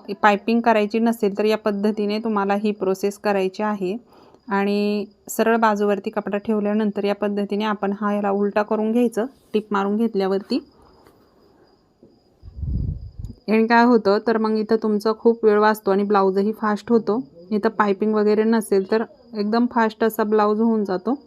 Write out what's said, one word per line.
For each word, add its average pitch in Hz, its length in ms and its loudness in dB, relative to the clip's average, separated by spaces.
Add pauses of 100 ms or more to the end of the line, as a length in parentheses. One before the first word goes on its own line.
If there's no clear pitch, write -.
(220)
पायपिंग 214 400 2
करायची 220 380 2
नसेल 226 380 0
तर 208 80 0
या 214 120 2
पद्धतीने 208 600 -2
तुम्हाला 202 340 -2
ही 208 180 0
प्रोसेस 202 460 -2
करायची 196 460 -2
आहे 208 340 -4 (500)
आणि 202 580 0 (240)
सरळ 226 280 0
बाजूवरती 208 520 0
कपडा 202 280 -6
ठेवल्यानंतर 208 680 -2
या 202 120 0
पद्धतीने 202 480 -4
आपण 202 380 -2
हा 208 120 0
याला 202 180 -2
उलटा 202 320 0
करून 220 280 -2
घ्यायचं 226 340 0 (280)
टीप 214 180 -2
मारून 202 260 0
घेतल्यावरती. 202 720 -2 (2750)
आणि 220 200 2
काय 233 160 4
होतं, 214 340 4 (100)
तर 226 100 2
मग 220 140 0
इथं 220 240 0
तुमचा 220 440 0
खूप 233 260 2
वेळ 208 140 4
वाचतो 214 320 2
आणि 196 120 2
ब्लाऊजही 196 480 2
फास्ट 214 400 -4
होतो. 220 320 0 (280)
इथं 214 180 0
पायपिंग 214 460 0
वगैरे 214 280 2
नसेल 220 480 0
तर 220 120 0 (340)
एकदम 214 340 0
फास्ट 226 320 0
असा 220 200 0
ब्लाऊज 214 380 2
होऊन 226 240 2
जातो. 208 420 -4